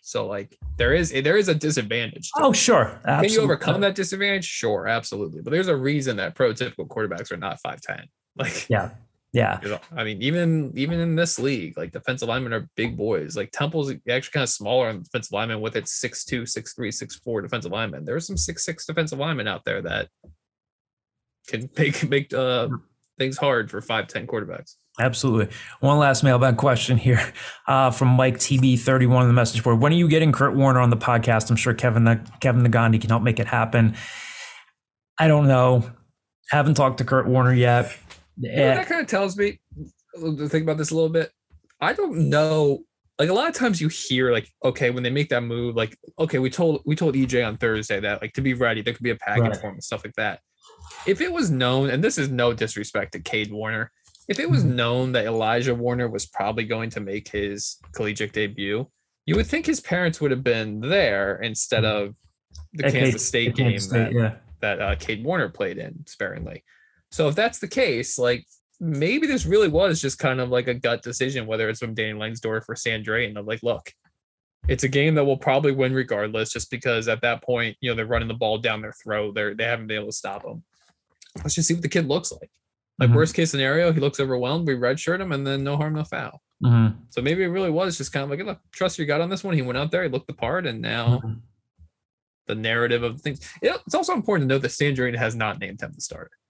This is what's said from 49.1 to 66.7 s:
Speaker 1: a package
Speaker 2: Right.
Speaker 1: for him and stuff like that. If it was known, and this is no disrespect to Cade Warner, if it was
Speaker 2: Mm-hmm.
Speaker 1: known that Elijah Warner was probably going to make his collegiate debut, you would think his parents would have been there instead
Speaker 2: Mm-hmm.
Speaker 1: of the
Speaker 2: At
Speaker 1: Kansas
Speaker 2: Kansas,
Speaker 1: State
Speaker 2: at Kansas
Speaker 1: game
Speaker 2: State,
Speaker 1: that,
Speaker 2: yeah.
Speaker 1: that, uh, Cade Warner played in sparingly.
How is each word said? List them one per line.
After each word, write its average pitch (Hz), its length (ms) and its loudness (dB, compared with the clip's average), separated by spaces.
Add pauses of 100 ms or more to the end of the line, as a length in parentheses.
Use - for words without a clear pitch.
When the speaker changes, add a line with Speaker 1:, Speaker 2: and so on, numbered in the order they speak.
Speaker 1:
a 113 60 -2
package 107 260 0
Speaker 2:
Right. 110 140 2
Speaker 1:
for 107 120 -10
him 98 60 -12
and 156 100 -16
stuff - 200 -8
like 104 100 -14
that. 104 260 -4 (680)
If 196 140 2
it 359 120 -2
was 294 180 0
known, 131 400 2
and 135 120 0
this 214 160 0
is 139 100 0
no 123 240 2
disrespect 104 600 -4
to 90 80 -10
Cade 104 320 -4
Warner, 110 380 -6 (360)
if - 140 -4
it - 100 -2
was 131 140 4
Speaker 2:
Mm-hmm. 123 120 2
Speaker 1:
known 123 360 0
that 113 140 0
Elijah 113 480 0
Warner 120 340 -2
was 101 180 -6
probably 110 380 -4
going 113 260 -4
to 113 100 -10
make 101 280 -8
his 101 480 -6 (180)
collegiate 107 380 -4
debut, 104 580 -4 (360)
you 160 100 2
would 226 100 2
think 320 200 -2
his 320 140 0
parents 170 400 -2
would 147 120 2
have 131 100 -2
been 110 380 -2
there 110 600 0
instead 113 440 -2
Speaker 2:
Mm-hmm. 104 240 0
Speaker 1:
of 104 60 -14 (580)
the 147 140 -2
Speaker 2:
At 139 60 4
Speaker 1:
Kansas 131 200 4
Speaker 2:
Kansas, - 160 -2
Speaker 1:
State 120 220 2
Speaker 2:
at 117 60 -4
Kansas 110 360 0
Speaker 1:
game 113 160 4
Speaker 2:
State, 117 100 0
Speaker 1:
that, - 20 4
Speaker 2:
yeah. 110 140 0 (260)
Speaker 1:
that, 104 200 -2
uh, 101 160 0
Cade 110 280 -6
Warner 151 260 0
played 95 280 -4
in - 280 -12
sparingly. - 580 -10 (460)